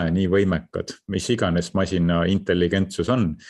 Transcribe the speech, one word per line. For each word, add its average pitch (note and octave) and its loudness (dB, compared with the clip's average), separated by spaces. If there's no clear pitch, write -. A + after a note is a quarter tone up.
nii F#2 2
võimekad, F2+ 0
mis F#2+ -2
iganes F#2+ 0
masina F2 0
intelligentsus F2+ 0
on, A2+ 0